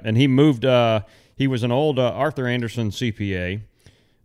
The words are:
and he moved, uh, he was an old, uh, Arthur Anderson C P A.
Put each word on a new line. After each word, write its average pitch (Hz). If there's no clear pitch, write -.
and 110
he 135
moved, 135
uh, 120
he 139
was 127
an 120
old, 143
uh, 123
Arthur 131
Anderson 120
C 120
P 101
A. 90